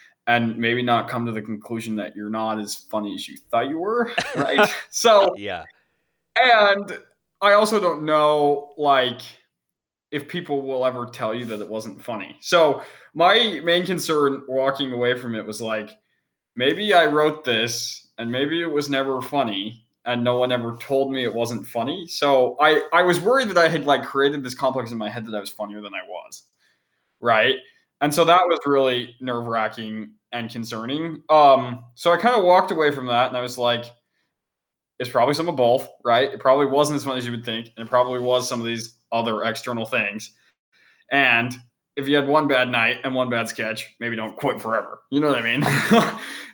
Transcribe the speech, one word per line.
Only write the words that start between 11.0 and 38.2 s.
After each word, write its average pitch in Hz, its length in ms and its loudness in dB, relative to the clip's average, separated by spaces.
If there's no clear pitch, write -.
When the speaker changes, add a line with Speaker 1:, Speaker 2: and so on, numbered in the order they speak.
Speaker 1:
tell 117 280 -6
you 123 120 -6
that 110 140 -8
it 104 80 -10
wasn't 107 360 -10
funny. 107 380 -10
So 160 400 4
my 190 500 4
main 175 220 2
concern 151 600 0
walking 135 460 -2
away 123 240 0
from 120 180 -8
it 107 100 -6
was, 107 160 -8
like, 110 300 -6
maybe 170 380 0
I 170 120 6
wrote 151 380 2
this - 760 -4
and 117 140 -6
maybe 147 300 -2
it 170 100 -4
was 147 180 -2
never 135 320 -2
funny 113 640 -4
and 120 180 -2
no 123 140 2
one 123 140 2
ever 117 260 -4
told 135 340 -2
me 131 120 -2
it 113 100 -2
wasn't 113 340 -4
funny. 156 400 -6
So 135 540 2
I, 156 200 4
I 175 100 6
was 175 160 4
worried 240 300 2
that 180 80 0
I 170 100 6
had, 156 180 -2
like, 135 180 2
created 139 400 -2
this 123 120 -10
complex 127 360 -4
in 117 60 -8
my 107 120 -6
head 110 180 -10
that 110 80 -10
I 104 60 -4
was 95 80 -12
funnier 104 320 -12
than 101 120 -14
I 95 140 -10
was, - 360 -16
right? 117 360 4
And 147 120 0
so 165 120 4
that 175 220 6
was 170 180 0
really 131 540 0
nerve-wracking 113 920 -6
and 117 180 -8
concerning. 127 800 -8
Um, 131 540 6
so 175 180 2
I 170 40 2
kinda 233 220 2
walked 185 320 4
away 156 200 2
from 131 160 -6
that 123 200 2
and 127 100 -6
I 123 40 -4
was 123 160 -8
like, 120 280 0
"It's 123 100 -6
probably 127 240 2
some 165 160 -2
of 160 60 -4
both, 127 340 2
right? 120 300 2
It 107 60 -12
probably 139 260 4
wasn't 143 320 2
as 127 80 -6
funny 131 140 -4
as 120 60 -6
you 120 60 -6
would 117 140 -8
think, 113 320 -8
and 113 100 -12
it - 20 -16
probably 127 300 2
was 123 280 2